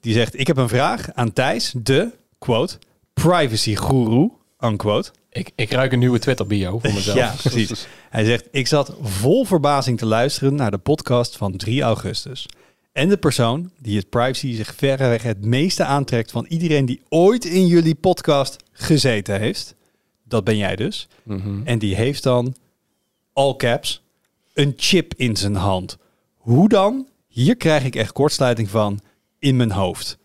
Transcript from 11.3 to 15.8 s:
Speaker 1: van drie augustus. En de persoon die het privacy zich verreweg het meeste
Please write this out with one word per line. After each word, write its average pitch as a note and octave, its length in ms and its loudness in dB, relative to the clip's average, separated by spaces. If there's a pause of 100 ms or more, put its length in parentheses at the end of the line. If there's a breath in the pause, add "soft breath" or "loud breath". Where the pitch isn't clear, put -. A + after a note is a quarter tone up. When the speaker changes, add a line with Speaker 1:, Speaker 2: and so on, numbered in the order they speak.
Speaker 1:
van G2 200 -6
drie A#2 240 -4
augustus. A#2 640 -4 (460 loud breath)
En C#3+ 180 0
de G3+ 80 4
persoon C#3 640 0
die G#2+ 180 -2
het G2 120 -4
privacy B2 460 -2
zich G#2+ 220 -8
verreweg C3 460 0
het G#2 220 -4
meeste C#3 380 0